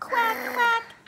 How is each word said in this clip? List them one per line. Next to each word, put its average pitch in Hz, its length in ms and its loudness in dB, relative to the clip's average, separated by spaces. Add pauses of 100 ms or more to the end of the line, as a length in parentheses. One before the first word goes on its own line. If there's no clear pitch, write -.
Quack, 466 360 0 (180)
quack. 466 540 0